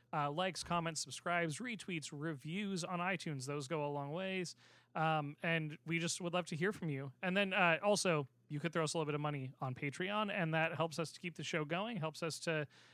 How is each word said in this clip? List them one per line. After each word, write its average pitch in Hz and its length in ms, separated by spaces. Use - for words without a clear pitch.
uh, 147 180
likes, 180 340
comments, 165 380
subscribes, 170 560
retweets, 180 540
reviews 160 680
on 180 160
iTunes. 165 480
Those 143 220
go 151 180
a - 40
long 143 200
ways. 185 460
Um, 156 460
and 165 340
we 165 120
just 165 240
would 170 100
love 180 140
to 170 100
hear 180 160
from 170 160
you. 135 240
And 185 140
then, 196 160
uh, 180 320
also, 175 420
you 147 100
could 160 140
throw 165 120
us 143 100
a - 40
little 156 80
bit 151 80
of 147 60
money 139 400
on 131 140
Patreon, 196 600
and 165 200
that 160 200
helps 160 240
us 160 140
to - 80
keep 175 160
the 151 80
show 156 220
going, 196 320
helps 156 240
us 160 180
to, 156 260